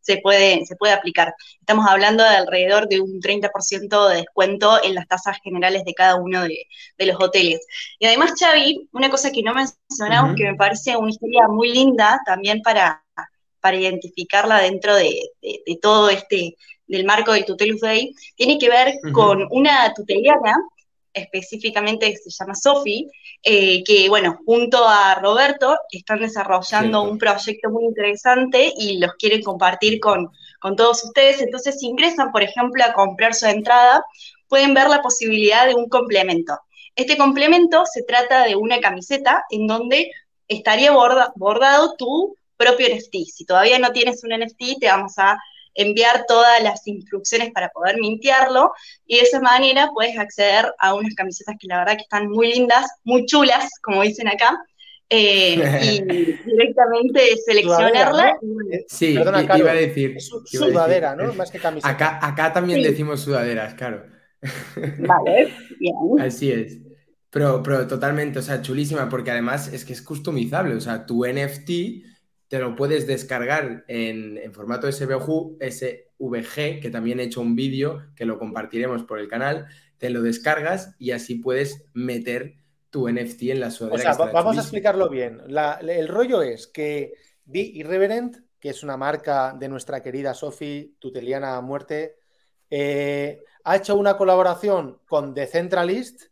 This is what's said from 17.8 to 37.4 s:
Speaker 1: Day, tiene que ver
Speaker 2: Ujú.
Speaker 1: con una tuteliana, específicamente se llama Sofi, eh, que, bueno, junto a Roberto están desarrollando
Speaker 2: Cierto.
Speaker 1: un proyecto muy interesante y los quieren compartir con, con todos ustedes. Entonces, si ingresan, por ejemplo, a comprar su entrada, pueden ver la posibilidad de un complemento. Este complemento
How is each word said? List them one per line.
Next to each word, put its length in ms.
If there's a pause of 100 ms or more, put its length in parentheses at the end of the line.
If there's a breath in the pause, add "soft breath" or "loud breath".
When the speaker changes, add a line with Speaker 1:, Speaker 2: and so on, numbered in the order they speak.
Speaker 1:
Day, 340 (220 loud breath)
tiene 220
que 100
ver 340
Speaker 2:
Ujú. 100
Speaker 1:
con 380
una 440
tuteliana, 600 (600)
específicamente 1000
se 140
llama 260
Sofi, 540 (340 loud breath)
eh, 420
que, 260
bueno, 340
junto 420
a 280
Roberto 640 (120)
están 300
desarrollando 800
Speaker 2:
Cierto. 100
Speaker 1:
un 60
proyecto 540
muy 140
interesante 920
y 220
los 160
quieren 280
compartir 560
con, 320 (300 soft breath)
con 160
todos 280
ustedes. 360
Entonces, 400
si 60
ingresan, 460
por 100
ejemplo, 420
a 80
comprar 400
su 140
entrada, 580 (420 loud breath)
pueden 280
ver 160
la 100
posibilidad 680
de 80
un 140
complemento. 720 (360 soft breath)
Este 220
complemento 720